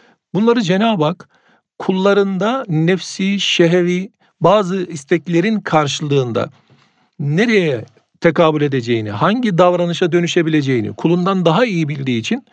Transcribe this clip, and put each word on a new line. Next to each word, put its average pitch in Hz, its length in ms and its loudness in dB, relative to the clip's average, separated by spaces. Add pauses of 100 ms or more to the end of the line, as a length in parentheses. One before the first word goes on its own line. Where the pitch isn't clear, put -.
(340)
Bunları 226 280 2
Cenab-ı 190 420 0
Hak 165 260 -4 (500)
kullarında 196 880 0
nefsi, 185 720 -2
şehevi 180 720 0 (300)
bazı 190 360 2
isteklerin 175 840 -2
karşılığında 139 920 -2 (680)
nereye 156 680 0 (360)
tekabül 156 400 2
edeceğini, 117 500 -2
hangi 196 460 0
davranışa 175 540 2
dönüşebileceğini 151 840 0
kulundan 180 520 0
daha 170 200 2
iyi 170 240 -2
bildiği 135 300 -4
için 226 320 -4